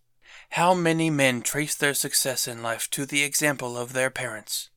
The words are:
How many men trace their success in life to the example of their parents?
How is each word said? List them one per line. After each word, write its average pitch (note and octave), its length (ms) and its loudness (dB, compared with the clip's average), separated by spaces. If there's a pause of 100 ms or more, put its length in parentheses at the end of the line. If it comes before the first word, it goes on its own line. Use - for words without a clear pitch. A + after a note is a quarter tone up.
(500)
How F3 240 4
many E3 360 2
men C3+ 320 2
trace C#3+ 320 -2
their C#3+ 200 2
success C3 560 -2
in A#2 120 -8
life A2+ 280 -4
to - 160 -4
the C#3+ 180 2
example C3+ 540 0
of B2 160 -6
their C3 160 2
parents? A#2 680 -8